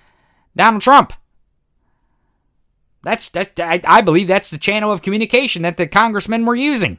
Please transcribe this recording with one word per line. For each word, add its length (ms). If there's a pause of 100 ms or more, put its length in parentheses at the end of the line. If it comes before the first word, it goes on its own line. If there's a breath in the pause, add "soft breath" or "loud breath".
(540)
Donald 280
Trump. 320 (1900)
That's, 280
that, 280
I, 260
I 160
believe 280
that's 220
the 80
channel 340
of 100
communication 600
that 140
the 120
congressmen 580
were 80
using, 440